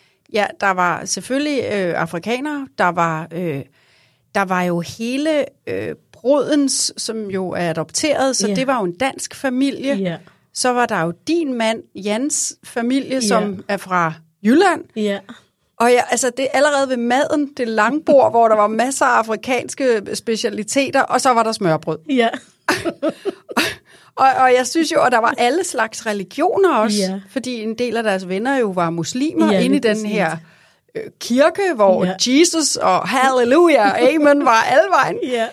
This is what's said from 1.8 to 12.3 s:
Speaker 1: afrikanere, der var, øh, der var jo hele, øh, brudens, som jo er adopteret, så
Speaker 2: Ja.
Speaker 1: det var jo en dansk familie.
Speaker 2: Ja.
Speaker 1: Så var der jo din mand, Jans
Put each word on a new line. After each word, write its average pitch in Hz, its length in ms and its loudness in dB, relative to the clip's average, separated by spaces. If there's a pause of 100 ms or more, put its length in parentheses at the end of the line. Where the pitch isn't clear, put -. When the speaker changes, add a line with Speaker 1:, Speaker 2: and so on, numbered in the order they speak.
Speaker 1:
afrikanere, 254 680 -6 (100)
der 190 100 2
var, 165 460 -2
øh, 165 280 -6 (760)
der 202 60 2
var 185 220 -2
jo 175 160 -2
hele, 269 680 -4 (220)
øh, 95 280 -6 (160)
brudens, 277 880 0
som 220 320 -8
jo 190 200 -4
er 170 200 -4
adopteret, 240 680 -2
så 196 100 -2
Speaker 2:
Ja. 202 80 0
Speaker 1:
det 254 120 -2
var 262 120 0
jo 202 60 -2
en 175 120 -4
dansk - 380 -6
familie. 269 600 -2
Speaker 2:
Ja. 180 220 -4 (360)
Speaker 1:
Så - 160 -2
var 247 160 2
der 220 160 -2
jo 165 120 -2 (140)
din 311 260 -2
mand, 226 300 -2 (120)
Jans 214 680 -4